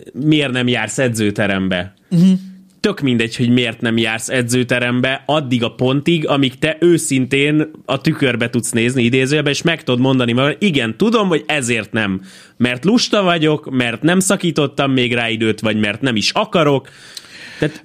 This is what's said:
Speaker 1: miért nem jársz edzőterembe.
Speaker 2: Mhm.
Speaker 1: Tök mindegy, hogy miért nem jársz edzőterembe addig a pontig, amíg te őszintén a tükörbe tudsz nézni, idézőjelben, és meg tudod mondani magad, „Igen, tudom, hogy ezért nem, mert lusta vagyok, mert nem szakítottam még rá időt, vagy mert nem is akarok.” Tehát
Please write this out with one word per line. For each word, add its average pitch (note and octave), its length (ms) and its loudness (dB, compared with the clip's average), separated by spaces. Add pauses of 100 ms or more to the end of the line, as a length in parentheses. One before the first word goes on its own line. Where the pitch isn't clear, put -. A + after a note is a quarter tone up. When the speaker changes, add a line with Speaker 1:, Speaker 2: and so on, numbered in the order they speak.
(140)
Speaker 1:
miért D3 380 2
nem B2 160 -2
jársz A2+ 300 -2
edzőterembe. G2+ 960 0 (160)
Speaker 2:
Mhm. F3+ 220 6 (480)
Speaker 1:
Tök G3+ 220 -2
mindegy, A#2 340 0
hogy B2 140 0
miért A#2+ 320 0
nem A2+ 160 0
jársz A2+ 320 -2
edzőterembe B2 960 0
addig B2+ 380 0
a A#2 80 -2
pontig, C#3+ 560 0
amíg C#3 320 0
te D#3 200 -2
őszintén D3+ 920 2 (140)
a C3 160 -2
tükörbe A#2+ 480 0
tudsz A#2+ 220 -4
nézni, A#2+ 320 0
idézőjelben, C3+ 500 0
és - 80 -4
meg E3 220 -2
tudod B2 160 0
mondani B2+ 320 2
magad, C3+ 280 0
„Igen, C3 380 0
tudom, A3 300 2
hogy E3 200 0
ezért A#2+ 440 -2
nem, G2 300 -2 (360)
mert B2 280 -2
lusta A3 380 2
vagyok, D#3 460 0
mert A#2+ 320 -2
nem F3 180 2
szakítottam D#3 720 0
még B2 220 2
rá A#2+ 160 0
időt, A2+ 300 0
vagy G#2+ 200 0
mert G#2+ 220 -2
nem B2+ 140 0
is G#2 160 -2
akarok.” D3+ 580 0 (680)
Tehát - 260 -4